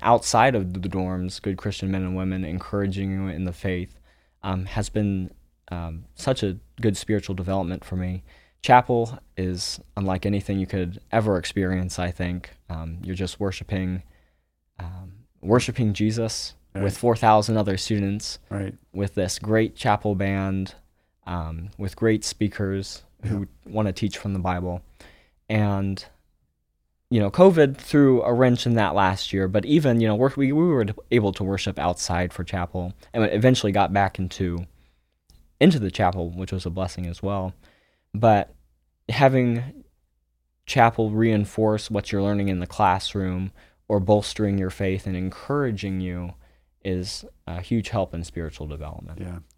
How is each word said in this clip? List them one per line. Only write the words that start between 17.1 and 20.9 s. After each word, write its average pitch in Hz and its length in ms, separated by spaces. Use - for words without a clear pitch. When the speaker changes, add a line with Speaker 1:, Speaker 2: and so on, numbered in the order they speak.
Speaker 1:
thousand 110 400
other 98 220
students, 101 600
Speaker 2:
Right. 101 240
Speaker 1:
with 98 220
this 92 240
great 110 380
chapel 104 380
band, 95 600